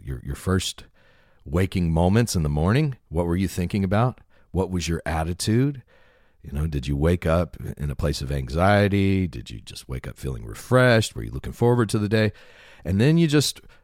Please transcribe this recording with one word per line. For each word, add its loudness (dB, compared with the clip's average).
your, -8
your -8
first -4
waking 0
moments 2
in 0
the 0
morning. 0
What -2
were 0
you 0
thinking -2
about? 0
What -2
was -4
your -2
attitude? -2
You -16
know, -2
did -4
you -2
wake 2
up 0
in -4
a -6
place -2
of -6
anxiety? 2
Did -10
you -12
just -18
wake -8
up -14
feeling -8
refreshed? 2
Were -8
you -8
looking -10
forward 2
to 0
the 0
day? 2
And 2
then 6
you 4
just 2